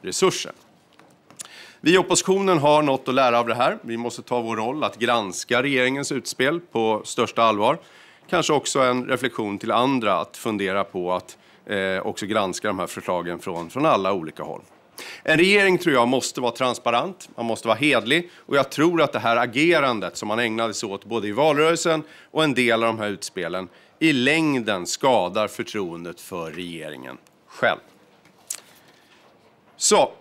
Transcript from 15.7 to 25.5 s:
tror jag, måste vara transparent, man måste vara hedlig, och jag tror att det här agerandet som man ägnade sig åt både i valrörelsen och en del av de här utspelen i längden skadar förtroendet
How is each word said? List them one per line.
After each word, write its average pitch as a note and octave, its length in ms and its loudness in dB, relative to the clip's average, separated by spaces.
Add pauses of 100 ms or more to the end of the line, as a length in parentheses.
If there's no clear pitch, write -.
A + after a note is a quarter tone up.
tror D#3+ 180 2
jag, A#2+ 120 4
måste C3 340 -2
vara A#2+ 100 -2
transparent, B2+ 840 -2
man A#2 100 -6
måste A2+ 220 -4
vara G#2+ 100 4
hedlig, C#3 580 2
och - 220 -2
jag C3+ 140 2
tror E3 300 2
att C#3+ 120 2
det A2+ 60 -2
här A#2 180 2
agerandet B2 800 2
som A2 100 -8
man G#2+ 120 -2
ägnade A2+ 340 0
sig G#2 160 -6
åt G2 160 -10
både G#2 220 -4
i G#2 40 -4
valrörelsen D#3 720 2 (280)
och D#3 120 0
en C#3+ 100 2
del A#2 300 4
av A#2 40 4
de A2 120 0
här G#2 100 -4
utspelen F#2 600 -8 (300)
i D#3 140 4
längden B2+ 720 0
skadar G#2+ 640 2
förtroendet E2+ 720 -8